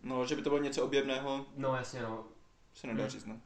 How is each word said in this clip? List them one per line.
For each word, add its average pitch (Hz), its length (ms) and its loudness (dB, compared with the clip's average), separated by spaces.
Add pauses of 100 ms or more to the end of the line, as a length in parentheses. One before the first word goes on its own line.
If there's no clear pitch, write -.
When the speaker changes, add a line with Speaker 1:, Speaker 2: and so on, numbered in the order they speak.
Speaker 1:
No, 127 240 0
že 147 100 0
by 143 60 -4
to 143 80 2
bylo 143 120 6
něco 135 220 2
objevného, 135 640 2 (100)
Speaker 2:
No, 135 200 2
jasně, 123 260 -4
no. 110 220 -4 (500)
Speaker 1:
se - 120 -12
nedá 110 160 0
Speaker 3:
Mhm. 107 80 0
Speaker 1:
říct, 123 160 -10
no. 110 200 -8